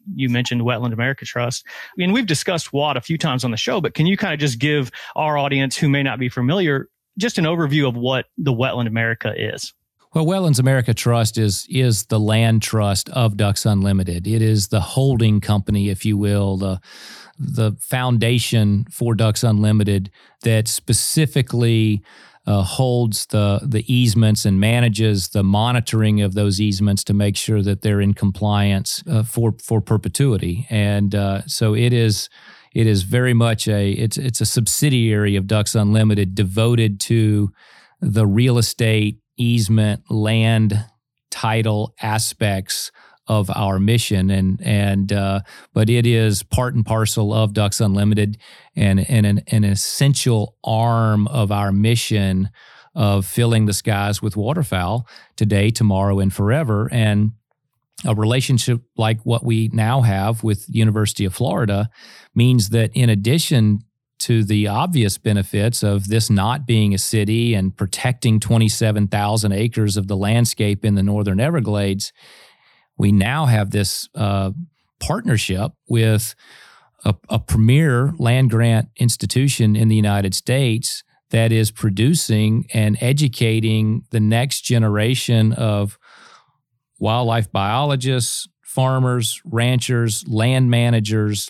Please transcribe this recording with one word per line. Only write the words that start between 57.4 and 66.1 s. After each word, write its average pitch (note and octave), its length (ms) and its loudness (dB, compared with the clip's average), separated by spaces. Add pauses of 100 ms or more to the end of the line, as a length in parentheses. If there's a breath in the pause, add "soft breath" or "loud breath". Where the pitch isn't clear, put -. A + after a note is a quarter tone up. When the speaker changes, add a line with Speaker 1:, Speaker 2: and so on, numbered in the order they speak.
Speaker 2:
a A#2+ 120 0
relationship A#2+ 680 0 (160)
like A2+ 240 0
what A#2 240 -2
we A2+ 260 0
now A2 300 0
have G#2+ 420 0
with G#2+ 240 -2
University A2 560 0
of F#2+ 100 -4
Florida A2+ 560 -2 (460 loud breath)
means A#2 360 4
that A2+ 220 2
in A#2+ 160 2
addition A2 760 2 (320)
to A#2 260 0
the G#2 240 0
obvious A#2+ 500 0
benefits G#2 640 -2
of G2+ 280 -2
this A2 200 0